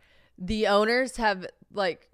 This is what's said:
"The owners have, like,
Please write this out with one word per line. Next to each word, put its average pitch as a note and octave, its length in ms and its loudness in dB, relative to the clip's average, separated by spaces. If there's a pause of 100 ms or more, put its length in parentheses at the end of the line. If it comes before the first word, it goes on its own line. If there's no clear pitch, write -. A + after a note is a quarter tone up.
(380)
"The G#3+ 300 0
owners A3+ 500 2
have, G3+ 300 -2 (260)
like, F#3+ 400 -4